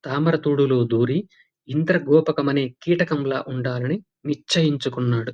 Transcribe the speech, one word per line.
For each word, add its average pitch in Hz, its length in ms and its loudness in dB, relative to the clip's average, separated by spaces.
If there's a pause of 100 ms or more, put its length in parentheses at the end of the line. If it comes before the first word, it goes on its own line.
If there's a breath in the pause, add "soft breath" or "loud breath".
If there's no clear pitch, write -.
తామరతూడులో 143 800 2
దూరి 120 360 0 (500 soft breath)
ఇంద్రగోపకమనే 147 960 2 (160)
కీటకంలా 151 680 -2
ఉండాలని 127 500 -4 (280)
నిశ్చయించుకున్నాడు. 127 1080 -2